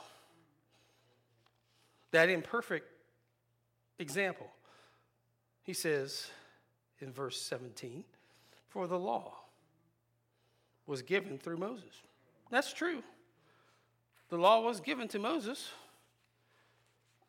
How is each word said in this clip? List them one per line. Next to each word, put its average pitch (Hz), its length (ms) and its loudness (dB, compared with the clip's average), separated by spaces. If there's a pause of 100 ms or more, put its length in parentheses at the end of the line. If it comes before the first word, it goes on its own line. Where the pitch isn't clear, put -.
(2000)
that 165 180 8
imperfect 185 580 0 (1120)
example, 175 520 -2 (1120)
he 190 100 -8
says 143 580 0 (720)
in 135 120 -10
verse 127 280 -6
seventeen, 123 640 -8 (640)
"For 190 180 -4
the 180 120 0
law 185 360 -2 (1500)
was 135 160 -4
given 190 360 0
through 170 200 -6
Moses." 208 440 -8 (480)
That's 247 220 2
true. 320 300 -2 (1300)
The 170 100 -2
law 208 220 10
was 226 200 0
given 247 280 -2
to 214 100 -2
Moses, 240 520 -2 (1600)